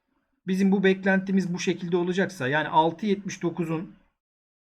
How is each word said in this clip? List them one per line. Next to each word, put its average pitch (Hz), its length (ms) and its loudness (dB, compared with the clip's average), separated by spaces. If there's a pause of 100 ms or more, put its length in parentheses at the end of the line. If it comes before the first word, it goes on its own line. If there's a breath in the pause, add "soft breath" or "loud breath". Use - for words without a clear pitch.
(500)
bizim 190 220 2
bu 196 120 4
beklentimiz 190 680 2
bu 175 60 -6
şekilde 175 380 -2
olacaksa, 175 500 -2
yani 151 200 0
altı 165 380 2
yetmiş 196 380 -2
dokuzun, 165 520 -4 (840)